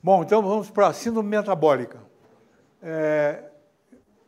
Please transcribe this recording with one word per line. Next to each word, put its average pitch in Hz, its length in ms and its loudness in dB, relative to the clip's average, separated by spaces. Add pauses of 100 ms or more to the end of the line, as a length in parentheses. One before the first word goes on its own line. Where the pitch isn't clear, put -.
Bom, 185 200 4
então 202 200 2
vamos 202 280 -4
pra 190 240 2
síndrome 220 360 -6
metabólica. 156 680 0 (800)
É, 156 640 -2 (840)